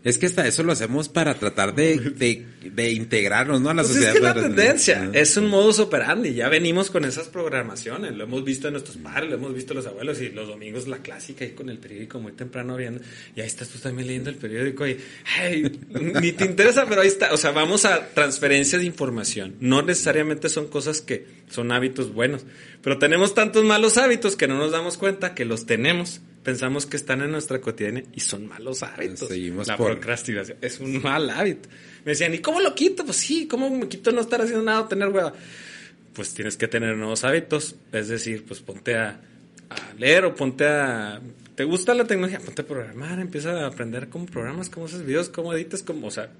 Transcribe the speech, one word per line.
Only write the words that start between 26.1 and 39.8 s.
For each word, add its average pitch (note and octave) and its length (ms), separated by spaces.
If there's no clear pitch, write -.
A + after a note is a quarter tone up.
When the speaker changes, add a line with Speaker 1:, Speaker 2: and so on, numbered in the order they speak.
Speaker 2:
Pensamos C3+ 400
que C#3+ 140
están C3+ 240
en C#3+ 80
nuestra D3 320
cotidiana A2+ 400
y A#2 80
son G#2 260
malos B2+ 360
hábitos. F#2 480
Speaker 1:
Seguimos F#2 360
Speaker 2:
La G#2+ 120
Speaker 1:
por A2 140
Speaker 2:
procrastinación A2+ 680
es - 180
un C3+ 220
mal C#3+ 300
hábito. E3+ 400
Me D3+ 80
decían, E3 220
"¿y E3 60
cómo D#4 200
lo E4+ 140
quito?". F4+ 280
Pues C4 140
sí, D#4+ 320
¿cómo C4 220
me C4 180
quito A#3 240
no A#3+ 80
estar A#3 220
haciendo A3+ 200
nada A3 200
o A3 40
tener G3 220
hueva? F#3+ 240
Pues - 220
tienes G#2+ 240
que A#2 100
tener A2+ 300
nuevos A2 260
hábitos. D3+ 520
Es G#2+ 160
decir, A2+ 380
pues F#2+ 140
ponte G2+ 340
a, A2 280
a - 280